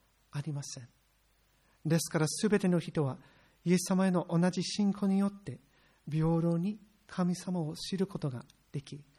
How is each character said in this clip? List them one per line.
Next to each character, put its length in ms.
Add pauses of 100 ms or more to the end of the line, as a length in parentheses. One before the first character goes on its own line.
(300)
あ 100
り 120
ま 100
せ 180
ん。 80 (960)
で 160
す 100
か 80
ら、 80
す 220
べ 100
て 100
の 120
人 240
は 140 (460)
イ 100
エ 40
ス 120
様 160
へ 40
の 200
同 200
じ 120
信 300
仰 140
に 120
よ 100
っ 20
て 300 (500)
平 300
等 180
に 220 (260)
神 300
様 240
を 160
知 200
る 100
こ 120
と 120
が 140 (280)
で 100
き、 200 (160)